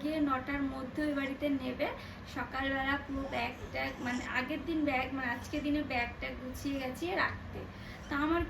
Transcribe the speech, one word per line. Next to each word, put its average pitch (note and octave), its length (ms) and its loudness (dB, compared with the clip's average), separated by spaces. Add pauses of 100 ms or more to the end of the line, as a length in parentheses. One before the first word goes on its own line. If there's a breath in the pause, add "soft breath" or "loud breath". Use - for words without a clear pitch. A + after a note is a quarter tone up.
গিয়ে D#4 160 2
নটার C#4 420 2
মধ্যে C4 420 -2
ওই D4 100 2
বাড়িতে C#4 360 0
নেবে। C4 380 2 (480 loud breath)
সকালবেলা C4+ 600 2 (100)
পুরো C4+ 240 -2
ব্যাগ A#3+ 200 0 (200)
ট্যাগ, C4 280 0
মানে B3 260 0
আগের B3+ 400 0
দিন D#4 200 2
ব্যাগ, C4 280 2
মানে C4 140 0
আজকের B3+ 360 0
দিনে D4 200 4
ব্যাগ B3 260 0 (100)
ট্যাগ C4 140 -4 (100)
গুছিয়ে C#4 360 -2
গাছিয়ে C4 360 -2
রাখতে। - 440 0 (500 loud breath)
তা D4 80 0
আমার D#4+ 320 4